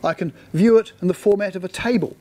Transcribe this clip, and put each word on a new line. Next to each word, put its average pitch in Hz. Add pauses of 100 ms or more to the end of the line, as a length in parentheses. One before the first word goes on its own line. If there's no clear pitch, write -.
I 165
can 160 (200)
view 226
it 214
in 180
the 180
format 202
of 180
a 185
table -